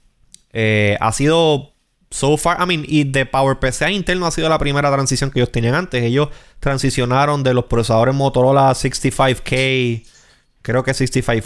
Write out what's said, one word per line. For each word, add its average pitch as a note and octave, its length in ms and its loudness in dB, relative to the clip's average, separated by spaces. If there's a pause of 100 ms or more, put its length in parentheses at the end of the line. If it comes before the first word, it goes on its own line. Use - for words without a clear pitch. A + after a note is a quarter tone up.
(520)
eh, G#2+ 480 0
ha A2 120 0
sido D3+ 640 0 (340)
so C#3+ 280 0
far, E3+ 220 0
I F3+ 60 0
mean, F3 220 -2
y D3+ 160 2
de C3+ 240 -2
PowerPC C3+ 560 0
a E3 80 0
Intel F#3 280 -2
no F3+ 60 -2
ha E3 60 0
sido D#3+ 180 -2
la D#3+ 80 2
primera C#3+ 340 0
transición C3+ 380 -2
que - 120 -4
ellos A#2+ 100 0
tenían A#2+ 240 0
antes. D#3+ 260 -2
Ellos B2+ 280 0 (300)
transicionaron C3+ 840 0
de B2+ 100 2
los B2 120 0
procesadores A#2 500 2
Motorola C3+ 580 2
sixty-five C3 600 0
K, B2+ 760 -2 (520)
creo B2 220 -2
que C3+ 100 -2
sixty-five A#2+ 520 -2